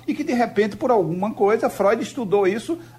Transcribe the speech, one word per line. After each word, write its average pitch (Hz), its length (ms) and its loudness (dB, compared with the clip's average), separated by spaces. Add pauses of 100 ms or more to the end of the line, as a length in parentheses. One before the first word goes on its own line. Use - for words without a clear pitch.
e - 80 -2
que, 294 80 -6
de 294 100 -4
repente, 214 440 0
por 254 160 0
alguma 185 400 0
coisa, 226 360 2
Freud 208 340 2
estudou 202 440 0
isso, 233 320 -2 (200)